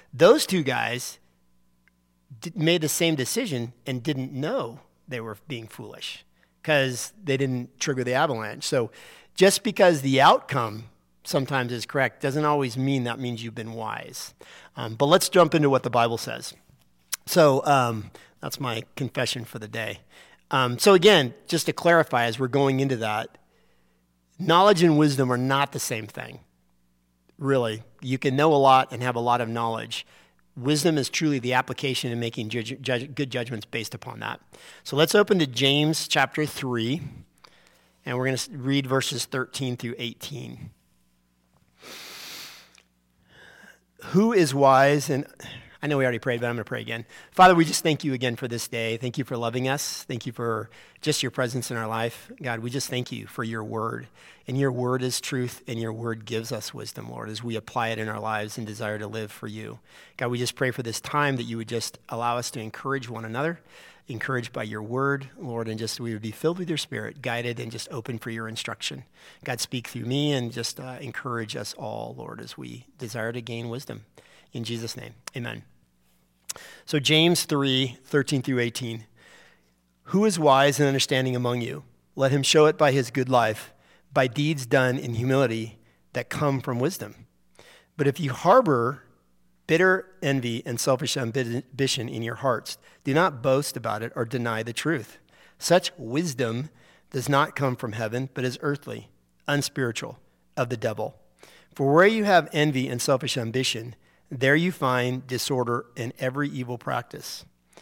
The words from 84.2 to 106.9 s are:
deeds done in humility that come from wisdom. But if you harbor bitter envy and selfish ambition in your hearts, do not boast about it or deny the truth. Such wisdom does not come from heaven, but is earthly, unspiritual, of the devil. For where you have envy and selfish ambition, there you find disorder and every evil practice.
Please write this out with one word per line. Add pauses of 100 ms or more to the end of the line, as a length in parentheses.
deeds
done
in
humility (320)
that
come
from
wisdom. (720)
But
if
you
harbor (640)
bitter (160)
envy
and
selfish
ambition
in
your
hearts, (260)
do
not
boast
about
it
or
deny
the
truth. (400)
Such
wisdom (400)
does
not
come
from
heaven,
but
is
earthly, (380)
unspiritual, (360)
of
the
devil. (540)
For
where
you
have
envy
and
selfish
ambition, (340)
there
you
find
disorder (100)
and
every
evil
practice. (360)